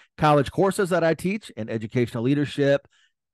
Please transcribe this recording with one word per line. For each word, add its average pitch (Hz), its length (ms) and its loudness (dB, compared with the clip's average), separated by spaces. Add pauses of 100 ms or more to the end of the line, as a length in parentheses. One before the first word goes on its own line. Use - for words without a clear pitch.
(160)
college 151 340 4
courses 190 400 0
that 170 140 0
I 165 100 2
teach 190 420 -6
in 110 120 -10
educational 113 540 -4
leadership. 143 640 0 (480)